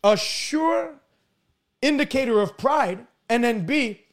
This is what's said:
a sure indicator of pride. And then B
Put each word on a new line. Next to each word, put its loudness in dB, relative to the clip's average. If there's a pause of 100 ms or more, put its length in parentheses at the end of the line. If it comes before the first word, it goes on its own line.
a 6
sure -2 (880)
indicator 2
of -2
pride. -2 (220)
And 2
then -2
B -2 (100)